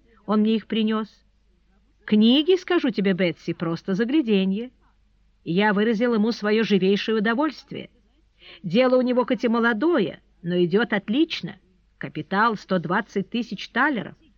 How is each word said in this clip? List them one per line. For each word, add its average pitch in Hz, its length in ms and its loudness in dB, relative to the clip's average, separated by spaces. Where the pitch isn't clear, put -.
он 214 160 0
мне 220 160 2
их 202 100 -6
принёс. 220 420 -2
Книги, 262 500 4
скажу 349 320 0
тебе, 196 240 0
Бетси, 175 400 -2
просто 165 400 -4
загляденье. 220 800 0
Я 196 300 0
выразил 226 400 0
ему 220 180 0
своё 214 320 0
живейшее 202 540 2
удовольствие. 226 720 -4
Дело 247 340 2
у 254 60 4
него 247 240 0
хоть 254 180 -2
и 240 40 2
молодое, 233 720 0
но 175 240 -4
идёт 220 300 0
отлично. 214 640 -2
Капитал 196 580 -2
сто 190 220 -2
двадцать 185 500 -4
тысяч - 400 -8
талеров. 269 480 -2